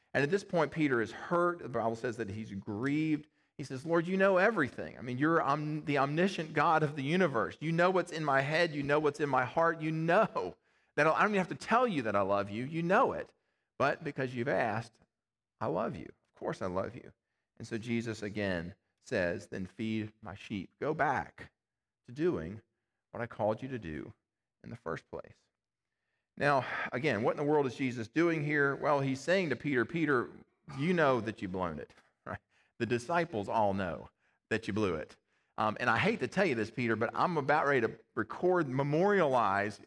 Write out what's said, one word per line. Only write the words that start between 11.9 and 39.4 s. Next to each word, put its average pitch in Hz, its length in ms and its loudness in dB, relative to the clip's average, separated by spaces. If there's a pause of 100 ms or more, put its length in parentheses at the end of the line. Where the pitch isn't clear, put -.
that 107 140 0
I 101 60 4
love 101 280 0
you. 110 160 -6
You 160 160 -4
know 180 300 2
it. 76 180 -8 (480)
But 143 260 0
because 135 300 -6
you've 117 140 -4
asked, 120 460 -2 (680)
I 110 60 -2
love 151 280 -2
you. 82 100 -12
Of - 340 -20
course - 240 -6
I 95 40 -4
love 98 280 -4
you." - 160 -18 (480)
And 110 80 -12
so 117 100 -6
Jesus 113 460 -4
again 95 500 -4 (320)
says, 90 420 -2
"Then 95 200 -8
feed 110 440 -6 (120)
my 98 100 -12
sheep." 101 460 -10
Go 147 160 -4
back 139 560 -4 (560)
to 120 40 -20
doing 110 480 -4 (520)
what 98 100 -10
I 120 60 -6
called 110 340 -2
you 131 80 -10
to 131 80 -8
do 80 340 -10 (520)
in 58 80 -14
the 117 60 -12
first - 340 -10
place. - 240 -14 (1000)
Now, 139 280 2 (260)
again, 123 320 0
what 160 80 2
in - 60 -6
the 151 60 -4
world 143 220 2
is 123 100 -4
Jesus 123 320 -4
doing 160 380 0
here? 143 300 0
Well, 143 240 0
he's 135 200 -2
saying 175 300 0
to 123 60 0
Peter, 127 300 0
"Peter, 143 440 0 (480)
you 160 160 0
know 139 280 4
that 110 200 -6
you 104 60 -6
blown 90 320 -4
it, - 120 -14 (340)
right? - 120 -8 (400)
The 117 80 0
disciples 123 640 -2
all 104 240 2
know 85 360 -6 (400)
that 110 180 -4
you 107 60 -4
blew 98 220 0
it. - 200 -10 (420)
Um, 110 220 0
and 123 100 0
I 113 80 2
hate 185 220 0
to 127 80 -2
tell 190 180 0
you 156 80 0
this, 110 160 -2
Peter, 117 260 0
but 110 200 8
I'm 165 220 4
about 147 280 4
ready 139 160 6
to 110 100 4 (220)
record, 175 560 2
memorialize 135 1160 4